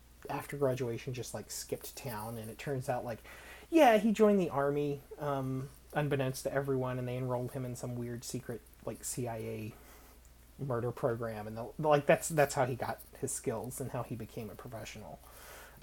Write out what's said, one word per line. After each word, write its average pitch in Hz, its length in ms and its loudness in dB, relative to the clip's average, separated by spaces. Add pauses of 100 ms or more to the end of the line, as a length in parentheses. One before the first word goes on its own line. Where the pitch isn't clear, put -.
(300)
after - 280 -6
graduation, 127 560 0
just, 120 200 -8
like, 104 180 -8
skipped - 460 -8
town, 113 400 -8
and 110 120 -8
it 107 100 -12
turns 135 280 -2
out, 123 160 0
like, 117 160 -6 (520)
yeah, 277 260 10
he 214 160 4
joined 208 260 8
the 170 120 2
army, 143 500 2 (180)
um, 135 500 -2 (260)
unbeknownst 139 480 2
to 139 100 -2
everyone, 131 460 2
and 123 80 -2
they 123 100 -2
enrolled 123 360 -2
him 131 120 -4
in 123 100 -6
some 123 200 -6
weird 120 280 -6
secret, 120 380 -6 (240)
like, - 180 -8
C 120 240 -4
I 117 100 -6
A 110 360 -6 (840)
murder 123 320 0
program, 113 560 -2
and 110 100 -10
the, 113 100 -6 (120)
like, 147 260 6
that's, - 240 6
that's 147 240 4
how 131 120 4
he 123 100 0
got - 240 -4 (200)
his 131 120 -4
skills - 500 -4
and 123 100 -6
how 120 120 -4
he 127 120 -8
became 110 340 -10
a 110 60 -14
professional. 107 640 -12 (640)